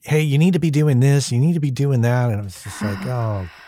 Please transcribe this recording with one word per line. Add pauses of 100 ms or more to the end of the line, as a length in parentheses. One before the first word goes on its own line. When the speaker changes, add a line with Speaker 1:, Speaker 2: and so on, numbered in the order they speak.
Speaker 1:
"Hey,
you
need
to
be
doing
this,
you
need
to
be
doing
that."
And
I
was
just
like,
Speaker 2:
<gasps>
Speaker 1:
"Oh, (180)